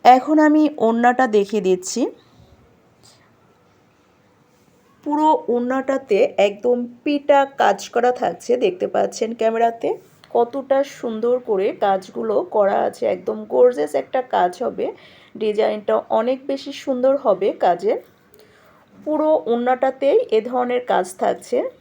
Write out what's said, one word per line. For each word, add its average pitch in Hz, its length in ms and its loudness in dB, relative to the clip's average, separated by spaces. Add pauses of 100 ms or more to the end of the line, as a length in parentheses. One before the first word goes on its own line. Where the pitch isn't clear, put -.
এখন 262 320 6 (120)
আমি 302 140 4 (240)
ওড়নাটা 240 380 2 (120)
দেখিয়ে 202 320 0
দিচ্ছি। 185 320 -2 (3000)
পুরো 302 240 0 (240)
ওড়নাটাতে 262 680 -2 (280)
একদম 240 300 -2 (260)
পিটা 285 380 2 (200)
কাজ 196 180 2 (160)
করা 240 160 2 (100)
থাকছে, 208 320 -4 (120)
দেখতে 185 300 -2
পাচ্ছেন 208 340 -2 (120)
ক্যামেরাতে 226 480 0 (460)
কতটা 269 440 0 (200)
সুন্দর 233 360 -2 (140)
করে 196 180 0 (180)
কাজগুলো 202 520 -2 (200)
করা 202 200 2 (100)
আছে। 202 160 -6 (120)
একদম 214 240 -6 (140)
গর্জিয়াস 247 400 2 (100)
একটা - 180 -4 (140)
কাজ 180 180 2 (120)
হবে, 196 220 -4 (540)
ডিজাইনটা 214 540 -2 (240)
অনেক 254 200 -2 (120)
বেশি 277 220 -6 (120)
সুন্দর 269 300 0 (100)
হবে 196 240 2 (160)
কাজের। 190 340 0 (1040)
পুরো 302 240 0 (220)
ওড়নাটাতেই 262 680 0 (180)
এ 220 120 4
ধরনের 247 340 -2 (100)
কাজ 185 140 0 (160)
থাকছে - 360 -2 (220)